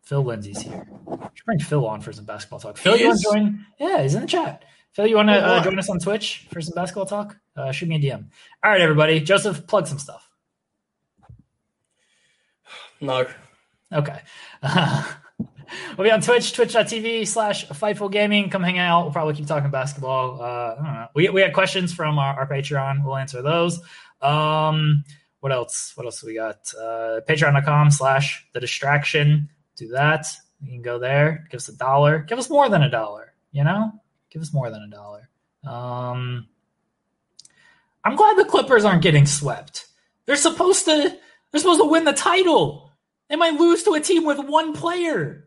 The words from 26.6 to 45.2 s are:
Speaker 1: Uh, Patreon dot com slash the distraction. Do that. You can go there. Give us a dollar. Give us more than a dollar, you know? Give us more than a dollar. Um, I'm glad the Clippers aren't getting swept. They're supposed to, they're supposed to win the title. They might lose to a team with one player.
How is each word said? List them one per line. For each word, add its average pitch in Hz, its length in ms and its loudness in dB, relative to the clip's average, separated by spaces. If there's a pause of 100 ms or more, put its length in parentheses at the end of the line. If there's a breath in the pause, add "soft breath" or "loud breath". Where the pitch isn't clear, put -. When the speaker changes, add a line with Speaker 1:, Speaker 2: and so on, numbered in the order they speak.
Speaker 1:
Uh, 113 500 -6
Patreon 151 260 2
dot 139 100 2
com 147 260 4
slash 135 640 0
the 123 80 -8
distraction. 147 880 0 (280)
Do 113 120 -16
that. 151 380 0 (360)
You 131 80 -16
can 120 120 -16
go 120 160 -6
there. 143 520 0
Give 123 80 -12
us - 100 -12
a - 80 -20
dollar. 143 440 2
Give 226 180 -6
us 269 120 -6
more 285 180 4
than 180 140 4
a 127 80 2
dollar, 110 420 -6 (180)
you 143 140 -2
know? 214 280 0 (380)
Give 160 120 -12
us 147 100 -10
more 127 180 -4
than 107 120 -14
a 104 80 -20
dollar. 104 380 -20 (360)
Um, 123 840 -10 (1600 soft breath)
I'm 247 120 0
glad 427 200 6
the 370 80 6
Clippers 240 400 4
aren't 180 180 4
getting 147 240 6
swept. - 600 -6 (400)
They're 285 100 2
supposed 330 480 2
to, 311 320 2 (340 soft breath)
they're 294 100 0
supposed 339 200 4
to 311 80 6
win 330 160 4
the 294 80 2
title. 330 800 2 (360)
They 294 80 -4
might 330 220 2
lose 339 260 4
to 381 100 2
a 302 60 0
team 330 240 2
with 285 140 0
one 302 360 -2
player. 330 720 -4